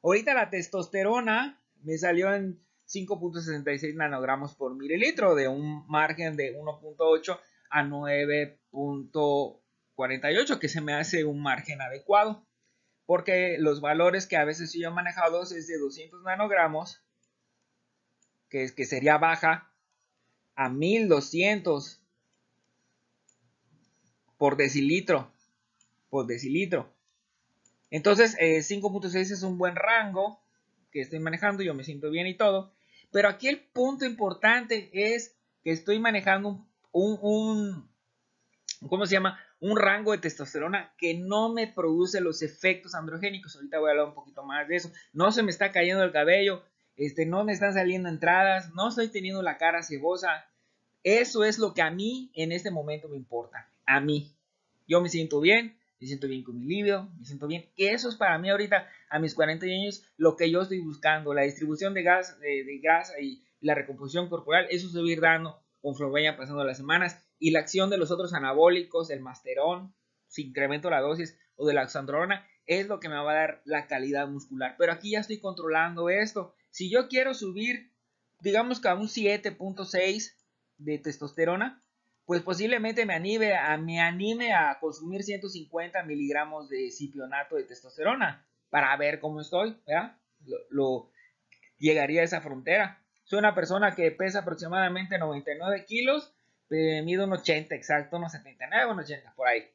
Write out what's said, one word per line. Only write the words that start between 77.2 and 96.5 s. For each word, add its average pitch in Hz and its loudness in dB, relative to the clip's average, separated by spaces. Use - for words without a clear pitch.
subir, 214 -6
digamos 226 0
que - 2
a 180 4
un 214 -4
siete 208 0
punto 190 -8
seis 190 0
de 147 -4
testosterona, 165 -2
pues 175 0
posiblemente 220 0
me 185 -2
anime 202 0
a, 156 2
me 165 -4
anime 208 0
a 156 4
consumir 160 -6
ciento 196 -8
cincuenta 170 -8
miligramos 147 -4
de 131 -6
cipionato 139 -8
de 143 -2
testosterona 160 -6
para 139 2
ver 147 -2
cómo 151 -8
estoy, 196 -4
¿verdad? 175 -4
Lo, 127 -10
lo, 131 -2
llegaría 156 2
a 165 6
esa 170 -4
frontera. 160 -2
Soy 196 -2
una 208 4
persona 190 2
que 170 4
pesa 190 -2
aproximadamente 180 -2
noventa 151 -4
y 147 -8
nueve 190 -2
kilos, 254 -2